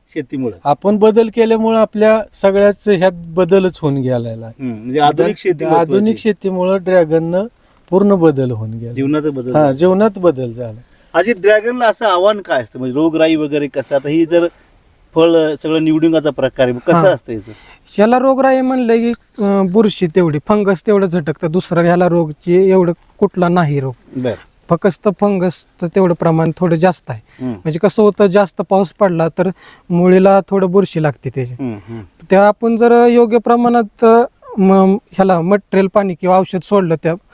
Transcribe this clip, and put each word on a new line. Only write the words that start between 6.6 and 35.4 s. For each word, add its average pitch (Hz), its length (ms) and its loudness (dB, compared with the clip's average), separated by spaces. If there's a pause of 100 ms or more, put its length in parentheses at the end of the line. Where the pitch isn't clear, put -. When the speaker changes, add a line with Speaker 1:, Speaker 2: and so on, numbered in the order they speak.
Speaker 2:
ड्रॅगननं 170 640 0 (440)
पूर्ण 202 260 2
बदल 139 360 2
होऊन 110 200 -8
गेला. 117 220 -12
Speaker 1:
जीवनाचा 143 360 -2
बदल 127 260 -6
Speaker 2:
हा, 151 60 4
Speaker 1:
झाला. 143 100 2
Speaker 2:
जीवनात 185 460 0
बदल 135 340 -2
झाला. 113 300 -14 (320)
Speaker 1:
अजित, 180 220 0
ड्रॅगनला 214 500 0
असं 220 200 -2
आव्हान 202 360 0
काय 147 220 -4
असतं, 127 160 -16
म्हणजे 127 160 -6
रोगराई 160 400 0
वगैरे 147 320 -4
कसं, 139 280 -6
आता 139 140 -4
ही 165 160 0
जर 170 220 0 (680)
फळ 160 400 2
सगळं 160 280 -4
निवडुंगाचा 156 460 0
प्रकार 131 360 -2
आहे, 123 80 -2
मग 123 60 -8
कसं 170 180 0
Speaker 3:
हा. 165 100 4
Speaker 1:
असतं 135 260 -2
याचं? 107 180 -12 (480)
Speaker 3:
याला 233 200 2
रोगराई 262 420 2
म्हणलं 254 340 0
की, 233 140 0
अं, 196 600 -2
बुरशी 202 360 0
तेवढी, 160 400 0
फंगस 202 400 0
तेवढं 196 200 2
झटकतं, 160 440 -4
दुसरं 170 300 -2
ह्याला 175 260 2
रोगची 175 600 0
एवढं 180 240 2 (260)
कुठला 185 280 0
नाही 165 320 0
रोग. 131 140 -6 (220)
Speaker 1:
बर. 123 180 -4 (360)
Speaker 3:
फक्त 175 400 -2 (100)
फंगसचं 185 680 -4
तेवढं 180 320 0
प्रमाण 160 380 0
थोडं 170 180 0
जास्त 170 340 -2
आहे. 110 120 -12 (180)
Speaker 1:
हम्म. 127 140 -8
Speaker 3:
म्हणजे 156 260 -8
कसं 208 240 0
होतं, 208 240 2
जास्त 196 420 0
पाऊस 190 300 0
पडला 165 280 0
तर 175 220 -2 (400)
मुळीला 185 500 4 (100)
थोडं 185 220 -2
बुरशी 175 320 -2
लागते 143 260 -6
त्याची. 123 240 -8
Speaker 1:
हम्म, 120 240 -10 (120)
हम्म. 113 120 -14 (300)
Speaker 3:
तेव्हा 196 160 4
आपण 233 300 0
जर 240 300 4
योग्य 240 300 4
प्रमाणात, 240 640 0
अं, 233 220 4 (320)
म-, 190 400 4 (140)
ह्याला 190 300 0